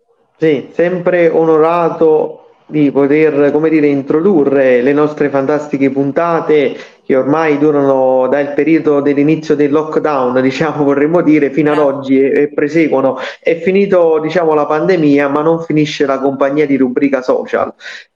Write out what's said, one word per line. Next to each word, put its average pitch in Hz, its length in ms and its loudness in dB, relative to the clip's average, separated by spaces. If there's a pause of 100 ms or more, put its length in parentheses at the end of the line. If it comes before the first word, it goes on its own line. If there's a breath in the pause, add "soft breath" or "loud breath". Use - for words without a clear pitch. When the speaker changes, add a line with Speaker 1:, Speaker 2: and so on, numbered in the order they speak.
(380)
Speaker 1:
Sì, 147 340 -2
sempre 175 560 0
onorato 160 1120 0 (260)
di 151 240 0
poter, 143 640 2
come 156 160 0
dire, 156 180 2
introdurre 139 960 2
le 135 100 2
nostre 147 360 0
fantastiche 139 600 -2
puntate 147 880 0 (280 loud breath)
che 135 120 0
ormai 147 420 0
durano 135 680 2
dal 139 260 -2
periodo 147 460 0
dell'inizio 147 540 0
del 143 160 0
lockdown, 143 680 -2
diciamo, 143 420 -2
vorremmo 143 400 0
dire, 143 300 2
fino 151 200 0
ad 151 60 0
Speaker 2:
Eh. - 20 2
Speaker 1:
oggi 135 400 0
e, 139 220 0
e 147 100 -2
proseguono. 147 680 0 (220 loud breath)
È 165 200 -2
finito, 185 600 2
diciamo, 156 340 0
la 147 120 0
pandemia, 156 640 0
ma 147 140 -2
non 165 200 0
finisce 151 440 -2
la 135 120 -2
compagnia 139 480 -2
di 139 100 0
Rubrica 131 460 0
Social, 117 500 -4 (440 loud breath)